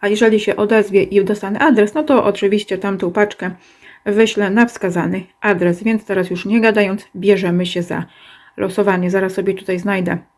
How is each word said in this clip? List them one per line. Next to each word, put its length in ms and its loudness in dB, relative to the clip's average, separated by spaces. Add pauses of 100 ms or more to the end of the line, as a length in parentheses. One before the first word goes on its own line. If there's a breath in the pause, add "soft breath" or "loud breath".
A 60 -2
jeżeli 320 4
się 160 -2
odezwie 480 2
i 220 2
dostanę 340 -4
adres, 340 4
no 100 -2
to 200 4
oczywiście 540 0
tamtą 340 -4
paczkę 400 -2 (540 loud breath)
wyślę 440 2
na 160 4
wskazany 580 -4 (180)
adres. 420 0
Więc 220 -2
teraz 240 -2
już 160 -6
nie 160 2
gadając, 540 0
bierzemy 500 2
się 180 -6
za 220 -6 (520 loud breath)
losowanie. 540 0
Zaraz 220 -2
sobie 200 -2
tutaj 260 -6
znajdę 380 -2 (200)